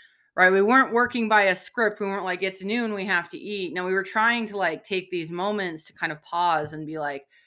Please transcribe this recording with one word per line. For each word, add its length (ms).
Right? 160
We 100
weren't 320
working 360
by 160
a 100
script. 440
We 80
weren't 180
like, 180
"It's 200
noon, 300
we 120
have 240
to 80
eat." 360
No, 120
we 80
were 100
trying 440
to, 100
like, 260
take 280
these 200
moments 540
to 80
kind 200
of 100
pause 500
and 140
be 120
like, 280